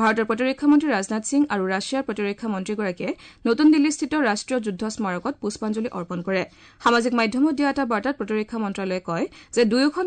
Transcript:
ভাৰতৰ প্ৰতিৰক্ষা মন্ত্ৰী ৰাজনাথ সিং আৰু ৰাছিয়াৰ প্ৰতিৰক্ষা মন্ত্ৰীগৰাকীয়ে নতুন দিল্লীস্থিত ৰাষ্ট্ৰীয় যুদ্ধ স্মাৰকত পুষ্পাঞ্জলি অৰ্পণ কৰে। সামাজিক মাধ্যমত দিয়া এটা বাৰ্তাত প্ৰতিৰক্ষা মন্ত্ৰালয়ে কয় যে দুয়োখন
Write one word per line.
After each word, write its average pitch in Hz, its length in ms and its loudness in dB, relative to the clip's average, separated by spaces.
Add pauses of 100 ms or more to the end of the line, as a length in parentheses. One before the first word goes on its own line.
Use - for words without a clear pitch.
ভাৰতৰ 220 280 2
প্ৰতিৰক্ষা 262 420 0
মন্ত্ৰী 294 260 4
ৰাজনাথ 214 340 -4
সিং 285 100 2 (140)
আৰু 196 100 0 (100)
ৰাছিয়াৰ 262 340 -2
প্ৰতিৰক্ষা 208 460 -4
মন্ত্ৰীগৰাকীয়ে 190 560 -4 (380)
নতুন 285 240 4
দিল্লীস্থিত 302 400 2 (160)
ৰাষ্ট্ৰীয় 214 380 -2
যুদ্ধ 196 160 -4 (140)
স্মাৰকত 190 460 -4
পুষ্পাঞ্জলি 214 560 -4
অৰ্পণ 175 280 -8
কৰে। 190 160 0 (420)
সামাজিক 233 360 4
মাধ্যমত 254 380 2
দিয়া 285 140 2
এটা 277 200 0
বাৰ্তাত 247 280 -2
প্ৰতিৰক্ষা 214 440 -4
মন্ত্ৰালয়ে 190 440 -4
কয় 170 180 -2 (280)
যে 240 80 4 (100)
দুয়োখন 294 340 2